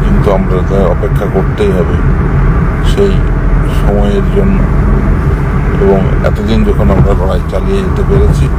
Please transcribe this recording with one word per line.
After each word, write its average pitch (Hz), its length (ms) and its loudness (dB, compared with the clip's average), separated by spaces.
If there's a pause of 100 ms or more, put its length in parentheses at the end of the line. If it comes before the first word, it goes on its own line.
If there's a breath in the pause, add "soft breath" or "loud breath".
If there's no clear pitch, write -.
কিন্তু 101 240 0 (100)
আমরা 92 200 -2 (360)
অপেক্ষা - 320 -2 (100)
করতেই 98 420 0
হবে 87 180 0 (960)
সেই 202 220 0 (680)
সময়ের 202 460 0 (100)
জন্য। 196 220 2 (1300)
এবং - 160 2 (280)
এতদিন 208 320 0 (100)
যখন - 260 0
আমরা - 160 2 (100)
লড়াই 92 200 -2 (120)
চালিয়ে 95 320 -2
যেতে 90 240 -2
পেরেছি - 360 2 (140)